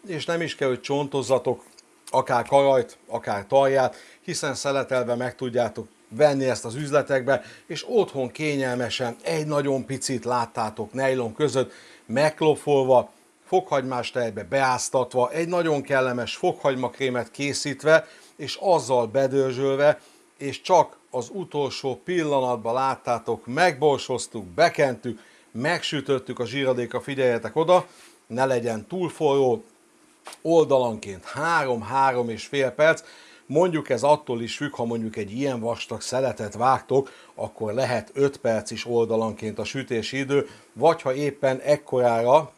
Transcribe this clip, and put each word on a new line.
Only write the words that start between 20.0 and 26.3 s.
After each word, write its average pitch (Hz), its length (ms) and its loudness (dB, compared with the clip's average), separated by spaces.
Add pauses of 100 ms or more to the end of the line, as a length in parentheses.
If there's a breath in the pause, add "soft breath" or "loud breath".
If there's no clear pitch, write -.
és 139 240 -8
csak 170 360 2 (140)
az 123 200 -6
utolsó 139 720 -6
pillanatban, 131 720 -2
láttátok, 123 720 -2
megborsoztuk, 131 1000 0
bekentük, 131 720 0 (320 loud breath)
megsütöttük 135 880 -4